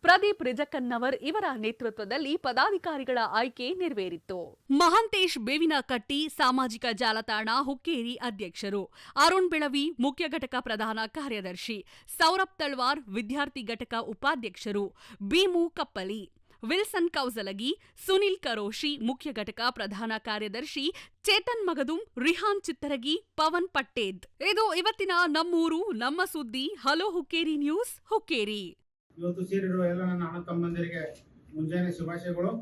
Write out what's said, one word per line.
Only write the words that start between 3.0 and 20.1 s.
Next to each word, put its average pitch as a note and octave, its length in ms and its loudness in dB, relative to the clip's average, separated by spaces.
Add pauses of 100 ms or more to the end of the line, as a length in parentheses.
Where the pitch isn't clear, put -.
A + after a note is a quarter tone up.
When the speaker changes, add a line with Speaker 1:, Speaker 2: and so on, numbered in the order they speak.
Speaker 1:
ಆಯ್ಕೆ B3 440 0
ನೆರವೇರಿತ್ತು. F#3+ 880 -6 (120)
ಮಹಾಂತೇಶ್ F#4 640 4
ಬೇವಿನಕಟ್ಟಿ, C#4+ 920 0
ಸಾಮಾಜಿಕ B3+ 600 0
ಜಾಲತಾಣ A3 580 0 (120)
ಹುಕ್ಕೇರಿ B3+ 540 -4
ಅಧ್ಯಕ್ಷರು, G3+ 680 -6 (300)
ಅರುಣ್ F4 340 6
ಬೆಳವಿ D4 500 0
ಮುಖ್ಯ C#4 280 0
ಘಟಕ C#4 320 -4
ಪ್ರಧಾನ A3 480 -4
ಕಾರ್ಯದರ್ಶಿ, G#3+ 760 -8 (320)
ಸೌರಭ್ F#4+ 420 4
ತಳ್ವಾರ್ C#4 480 0
ವಿದ್ಯಾರ್ಥಿ A#3+ 640 -4
ಘಟಕ A#3 300 -8
ಉಪಾಧ್ಯಕ್ಷರು, A3 920 -2 (300)
ಭೀಮು E4+ 460 4
ಕಪ್ಪಲಿ, G#3 600 -8 (320)
ವಿಲ್ಸನ್ F4 460 0
ಕೌಜಲಗಿ, A3+ 680 -2 (280)
ಸುನಿಲ್ F#4+ 320 4
ಕರೋಶಿ A#3 600 -4
ಮುಖ್ಯ B3+ 340 -2
ಘಟಕ G#3+ 380 -6
ಪ್ರಧಾನ A3 480 -6